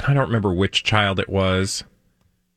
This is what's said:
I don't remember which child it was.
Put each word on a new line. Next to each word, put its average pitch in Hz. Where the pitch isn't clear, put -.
I 139
don't 135
remember 101
which 92
child 101
it -
was. 95